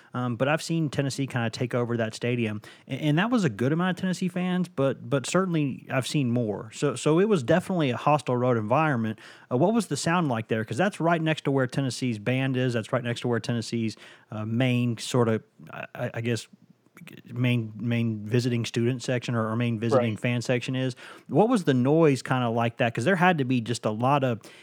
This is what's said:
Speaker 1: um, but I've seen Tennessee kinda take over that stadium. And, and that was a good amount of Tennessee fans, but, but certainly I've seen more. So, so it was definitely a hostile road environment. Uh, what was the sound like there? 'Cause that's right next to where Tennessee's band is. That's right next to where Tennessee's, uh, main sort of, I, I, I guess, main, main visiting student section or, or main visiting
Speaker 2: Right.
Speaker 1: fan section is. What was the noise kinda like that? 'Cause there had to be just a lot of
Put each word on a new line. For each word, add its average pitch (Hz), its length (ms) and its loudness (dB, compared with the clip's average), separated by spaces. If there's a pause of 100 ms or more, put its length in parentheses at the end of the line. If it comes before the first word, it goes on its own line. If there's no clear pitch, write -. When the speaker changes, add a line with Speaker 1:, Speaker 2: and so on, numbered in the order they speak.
(140)
Speaker 1:
um, 123 220 -2
but 131 120 0
I've 156 140 0
seen 165 260 0
Tennessee 139 380 -2
kinda 117 240 -2
take 123 240 -4
over 120 240 -2
that 110 160 -2
stadium. 117 480 -2 (240)
And, 135 160 -8
and 151 160 2
that 214 120 2
was 240 140 2
a 151 60 2
good 117 220 0
amount 175 260 0
of - 20 -12
Tennessee 185 280 -2
fans, 180 380 -2
but, 131 440 -2
but 131 160 0
certainly 165 640 0
I've 127 160 0
seen 139 240 0
more. 110 420 -2
So, 143 240 -2
so 156 220 2
it 196 100 4
was 190 140 2
definitely 160 480 2
a 117 80 -2
hostile 139 400 2
road 127 180 2
environment. 117 600 2 (340)
Uh, 127 60 2
what 180 160 4
was 233 140 0
the 143 100 -2
sound 170 320 2
like 113 180 -2
there? 110 160 0
'Cause - 140 -6
that's 196 220 0
right 165 200 2
next 156 240 0
to 147 60 0
where 135 160 2
Tennessee's 123 520 -2
band 127 380 0
is. 127 160 2
That's 117 220 -2
right 120 100 0
next 120 160 -4
to 127 80 -2
where 117 120 0
Tennessee's, 117 540 -2 (380)
uh, 107 140 -8
main 120 500 0
sort 120 320 0
of, 110 140 0 (280)
I, - 240 -12
I, 123 200 -6
I 117 80 -6
guess, 117 260 -2 (840)
main, 120 440 0
main 117 480 -2
visiting 120 400 0
student 120 400 -2
section 123 320 -2
or, 110 120 0
or 110 60 -4
main 117 240 0
visiting 117 320 2
Speaker 2:
Right. 104 100 -6
Speaker 1:
fan 123 220 -2
section 127 320 -2
is. 127 220 -4 (320)
What 175 200 4
was 240 140 2
the 151 100 2
noise 139 500 4
kinda 127 280 0
like 117 280 0
that? 117 140 2
'Cause 117 120 -2
there 180 100 2
had 180 240 4
to 139 60 0
be 127 160 0
just 117 260 -4
a 113 40 0
lot 127 340 2
of 120 160 0 (220)